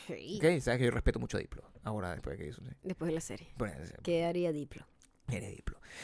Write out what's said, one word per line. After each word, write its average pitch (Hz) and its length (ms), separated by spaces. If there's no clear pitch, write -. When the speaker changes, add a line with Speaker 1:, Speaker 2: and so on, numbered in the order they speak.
Speaker 1:
Ok. 170 60
Speaker 2:
Ok, 165 240
sabes 123 180
que 131 60
yo 120 80
respeto 120 260
mucho 120 200
a - 20
Diplo, - 240
ahora 101 300
después - 260
de - 60
que 76 60
hizo, - 140
sí. - 60
Speaker 1:
Después 170 240
de 160 80
la 165 40
serie. - 360
Speaker 2:
Bueno, 76 280
sí. - 100
Speaker 1:
¿Qué 170 200
haría 175 280
Diplo? 147 340
Speaker 2:
Era 101 160
Diplo. - 320